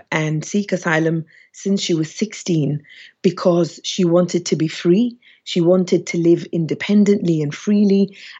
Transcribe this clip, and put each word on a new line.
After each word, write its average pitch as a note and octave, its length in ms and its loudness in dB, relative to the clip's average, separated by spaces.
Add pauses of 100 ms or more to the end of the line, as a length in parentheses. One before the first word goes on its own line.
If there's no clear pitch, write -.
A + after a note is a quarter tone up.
(120)
and D#3 320 -2
seek G3+ 260 -4
asylum D#3+ 540 -2 (280)
since G3 280 -2
she F3+ 140 -2
was D#3 200 -4
sixteen D3+ 720 -4 (360)
because F3 640 0
she - 220 -2
wanted F3 420 0
to - 80 0
be D#3 140 -2
free. A3 500 0 (240)
She - 180 -4
wanted F3 460 2
to E3+ 120 -6
live E3 340 2
independently F3 920 2
and D3 100 -4
freely G3 640 2 (240)